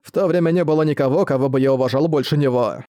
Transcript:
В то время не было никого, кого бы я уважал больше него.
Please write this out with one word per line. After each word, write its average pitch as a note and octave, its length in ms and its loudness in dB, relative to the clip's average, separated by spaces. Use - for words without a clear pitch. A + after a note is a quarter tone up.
В - 120 -20
то F#3+ 140 0
время E3 240 2
не F3 140 2
было D#3 180 0
никого, D3 440 0
кого C3 220 0
бы C3 120 0
я C3+ 120 2
уважал C3 360 0
больше D3+ 280 -2
него. B2 520 0